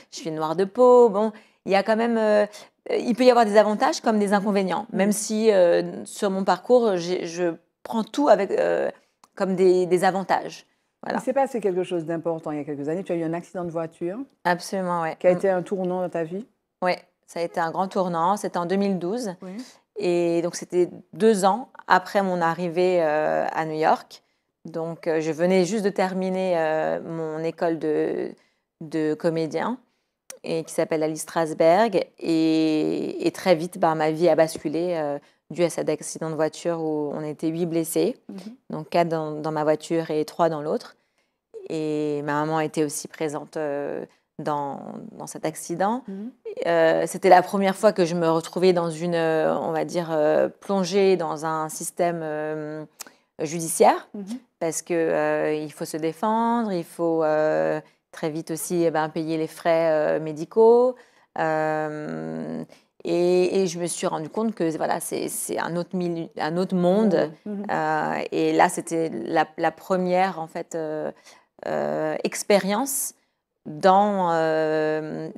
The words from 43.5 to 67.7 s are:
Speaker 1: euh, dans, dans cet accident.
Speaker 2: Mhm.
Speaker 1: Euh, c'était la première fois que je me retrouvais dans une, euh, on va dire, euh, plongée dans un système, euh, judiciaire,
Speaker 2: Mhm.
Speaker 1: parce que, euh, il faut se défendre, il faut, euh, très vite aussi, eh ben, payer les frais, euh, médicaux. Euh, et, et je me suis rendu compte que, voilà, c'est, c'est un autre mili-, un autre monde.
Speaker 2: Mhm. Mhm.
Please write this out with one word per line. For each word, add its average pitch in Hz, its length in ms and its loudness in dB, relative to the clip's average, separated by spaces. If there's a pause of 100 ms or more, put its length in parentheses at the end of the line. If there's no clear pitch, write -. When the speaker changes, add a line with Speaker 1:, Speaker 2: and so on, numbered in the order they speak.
Speaker 1:
euh, 143 500 -6 (320)
dans, 147 400 -4 (320)
dans 147 160 -14
cet 147 180 -12
accident. 185 640 -4
Speaker 2:
Mhm. 202 240 -12 (360)
Speaker 1:
Euh, 165 420 4
c'était 185 220 2
la 180 120 10
première 190 320 0
fois 214 180 4
que 185 120 2
je 165 100 -2
me 165 160 0
retrouvais 170 420 2
dans 170 180 0
une, 170 260 -4
euh, 160 420 2
on 139 140 -2
va 156 120 0
dire, 160 280 -4
euh, 151 360 4
plongée 190 680 2
dans 156 300 -4
un 156 220 -4
système, 170 540 -4
euh, 156 640 -6 (560)
judiciaire, 170 760 0
Speaker 2:
Mhm. 208 240 -10 (220)
Speaker 1:
parce 165 220 -4
que, 180 120 -4
euh, 156 600 0
il 151 180 -6
faut - 140 -8
se 165 100 -8
défendre, 220 760 0
il 170 120 -2
faut, 165 400 0
euh, 156 560 2 (320)
très 160 180 -4
vite 160 220 -8
aussi, 170 320 -2
eh 165 60 2
ben, 156 180 0
payer 160 280 -4
les 156 120 -2
frais, 165 420 0
euh, 156 300 2
médicaux. 220 720 4 (440)
Euh, 156 1200 -4 (420)
et, 180 580 2
et 190 40 2
je 170 140 -6
me 175 60 -4
suis 175 200 -4
rendu 160 220 -4
compte 220 260 -2
que, 165 220 -2
voilà, 165 240 -2
c'est, - 280 -6
c'est - 300 -6
un - 180 -4
autre 175 200 -6
mili-, 170 420 -4
un 160 180 -2
autre 185 200 -2
monde. 175 560 4 (140)
Speaker 2:
Mhm. 208 80 -10
Mhm. 196 160 -10